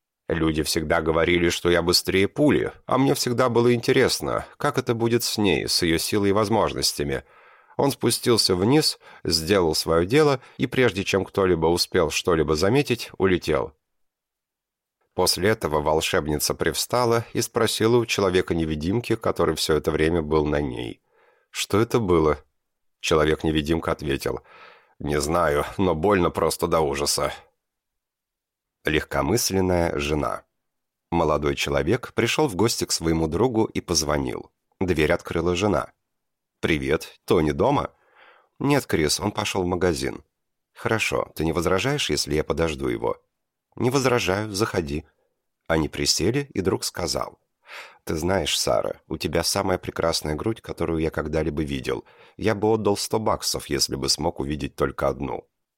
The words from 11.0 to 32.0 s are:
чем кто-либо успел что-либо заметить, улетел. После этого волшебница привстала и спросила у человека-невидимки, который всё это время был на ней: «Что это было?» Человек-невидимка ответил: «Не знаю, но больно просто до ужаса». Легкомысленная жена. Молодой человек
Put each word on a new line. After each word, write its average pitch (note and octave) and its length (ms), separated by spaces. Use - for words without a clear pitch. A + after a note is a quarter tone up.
чем F#2+ 180
кто-либо F2+ 440
успел E2+ 440
что-либо D#2+ 440
заметить, A2 600
улетел. E2 560
После F2+ 360
этого D#2 320
волшебница D2+ 720
привстала A#2 800
и A#2+ 80
спросила A2+ 560
у A#2 80
человека-невидимки, F2+ 1120
который E2+ 380
всё D#2 200
это D2+ 160
время D#2+ 300
был D2+ 240
на D2 160
ней: A#1 400
«Что - 320
это B2 180
было?» E2 380
Человек-невидимка D#2 920
ответил: C#2 480
«Не D2 200
знаю, D2 460
но F2+ 180
больно F2 340
просто E2 380
до E2 120
ужаса». C#2+ 540
Легкомысленная E2+ 1120
жена. C#2+ 440
Молодой D2+ 460
человек D2 580